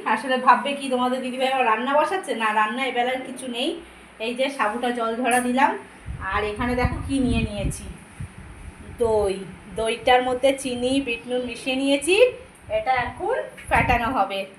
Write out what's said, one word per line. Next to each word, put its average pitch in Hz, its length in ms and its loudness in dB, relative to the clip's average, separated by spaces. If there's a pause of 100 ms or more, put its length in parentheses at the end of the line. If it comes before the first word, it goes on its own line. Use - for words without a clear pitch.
(120)
আসলে 254 320 0
ভাববে 254 340 4
কি, 277 160 -6
তোমাদের 247 300 0
দিদিভাই 254 300 -2
আবার 254 160 2
রান্না 247 280 0
বসাচ্ছে? 311 340 0 (100)
না, 220 60 2 (120)
রান্না 226 300 0
এবেলার 247 380 0
কিছু - 180 -12 (100)
নেই। 277 140 -2 (540)
এই 240 140 -4
যে 262 80 0 (100)
সাবুটা 240 420 0
জল 226 140 -2 (100)
ধরা 247 240 2
দিলাম, 262 240 4 (640)
আর 208 80 0 (100)
এখানে 247 300 -2
দেখো 247 160 0 (100)
কি 277 100 -2 (100)
নিয়ে 233 220 2
নিয়েছি, 202 360 -6 (1160)
দই। 208 320 2 (460)
দইটার 233 480 4
মধ্যে 254 220 4 (120)
চিনি, 247 300 -2 (140)
বিট 233 240 -4
নুন 247 180 -2
মিশিয়ে 254 340 -4
নিয়েছি, 285 340 2 (640)
এটা 220 140 0 (140)
এখন 427 300 -2 (320)
ফাটানো 233 400 2 (100)
হবে। 196 220 0 (180)